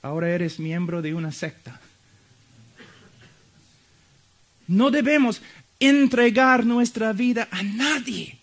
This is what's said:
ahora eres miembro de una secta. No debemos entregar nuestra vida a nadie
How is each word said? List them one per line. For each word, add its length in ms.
ahora 300
eres 280
miembro 440
de 120
una 180
secta. 480
No 240
debemos 500
entregar 840
nuestra 500
vida 360
a 120
nadie 800